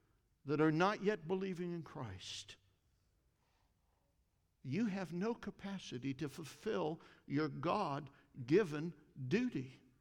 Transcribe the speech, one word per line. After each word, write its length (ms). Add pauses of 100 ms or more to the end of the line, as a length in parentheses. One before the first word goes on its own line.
(460)
that 140
are 120
not 320
yet 240
believing 460
in 80
Christ, 720 (2000)
you 220
have 260
no 220
capacity 800
to 140
fulfill 720 (260)
your 220
God-given 1400 (340)
duty. 520 (220)